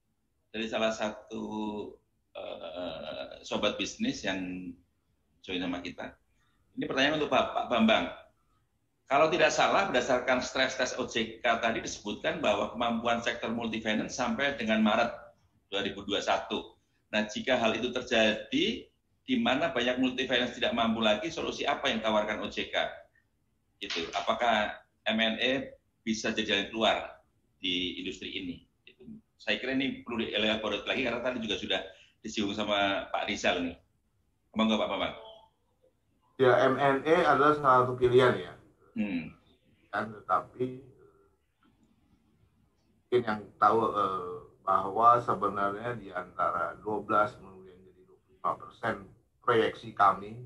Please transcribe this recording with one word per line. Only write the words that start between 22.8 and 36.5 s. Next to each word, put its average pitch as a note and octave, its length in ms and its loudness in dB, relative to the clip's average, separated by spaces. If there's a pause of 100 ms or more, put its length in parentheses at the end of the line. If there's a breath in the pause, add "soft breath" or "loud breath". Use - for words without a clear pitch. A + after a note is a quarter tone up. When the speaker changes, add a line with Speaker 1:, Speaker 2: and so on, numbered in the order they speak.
Speaker 1:
Gitu. E2 320 -6
Apakah A2 640 0 (320)
M A2+ 160 2
and A2 160 0
A A#2+ 140 2 (500)
bisa A2 320 -2
jadi G#2+ 160 -2
jalan G2+ 240 2
keluar G#2 220 4 (640)
di F2+ 400 -4
industri F2+ 320 -10
ini? F2+ 320 -10 (160)
Gitu. - 240 -20 (320)
Saya - 240 -2
kira C3 160 -2
ini C3+ 240 -2
perlu A#2 160 -6
dielaborate G#2+ 640 -2
lagi G#2+ 240 -2
karena A#2 160 -4
tadi B2+ 240 -2
juga G2 160 -2
sudah F#2+ 180 -2 (460 loud breath)
disinggung G#2 320 -4
sama G2+ 560 0
Pak - 160 -2
Rizal G2+ 400 -2
nih. - 80 -14 (800)
Monggo, A2 240 2
Pak F#2 80 -2
Bambang. F2+ 240 -2 (1300)
Speaker 2:
Ya, B2 240 8